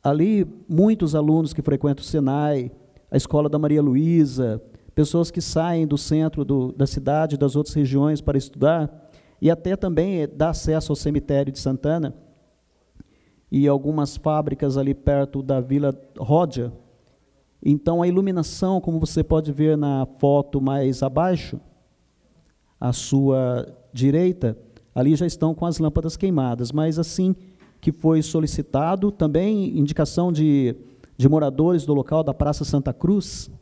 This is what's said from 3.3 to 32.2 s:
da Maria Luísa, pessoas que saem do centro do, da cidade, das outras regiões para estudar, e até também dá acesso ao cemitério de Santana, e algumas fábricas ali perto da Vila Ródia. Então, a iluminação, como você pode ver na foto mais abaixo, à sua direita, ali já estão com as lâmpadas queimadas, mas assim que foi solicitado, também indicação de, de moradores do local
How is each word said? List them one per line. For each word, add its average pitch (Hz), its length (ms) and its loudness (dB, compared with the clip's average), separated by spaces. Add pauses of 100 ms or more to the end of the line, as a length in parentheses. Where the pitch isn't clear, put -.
da 147 100 -2
Maria 151 220 2
Luísa, 131 800 2 (340)
pessoas 165 360 0
que 175 100 -6
saem 165 460 0
do 147 100 0
centro 156 480 -2
do, 131 280 -2
da 135 140 0
cidade, 143 520 -2
das 135 160 0
outras 147 200 -2
regiões 147 460 2
para 143 160 -2
estudar, 147 720 -2 (320)
e 156 80 4
até 170 280 0
também 170 520 -2
dá 156 220 -2
acesso 156 400 -2
ao 143 60 0
cemitério 139 560 -2
de - 80 -14
Santana, 147 540 -2 (1300)
e 139 200 2
algumas 143 480 0
fábricas 147 600 -2
ali 139 160 0
perto 139 480 0
da 135 200 -2
Vila 139 340 0 (240)
Ródia. 135 540 0 (920)
Então, 165 380 2
a 175 60 2
iluminação, 185 720 0
como 165 180 -2
você 160 240 -2
pode 156 300 0
ver 151 260 2
na 139 260 -2 (140)
foto 143 420 2
mais 135 420 -2
abaixo, 160 580 -2 (1160)
à 123 140 -2
sua 131 800 0 (200)
direita, 139 680 0 (340)
ali 135 220 2
já 160 100 0
estão 160 300 0
com 160 100 -4
as 170 140 -2
lâmpadas 160 380 -2
queimadas, 127 560 -2
mas 156 260 0
assim 185 380 0 (440)
que 156 120 0
foi 160 300 2
solicitado, 160 880 0
também 185 680 0
indicação 156 540 0
de, 143 420 2 (420)
de 131 120 6
moradores 151 560 2
do 147 100 0
local 156 280 0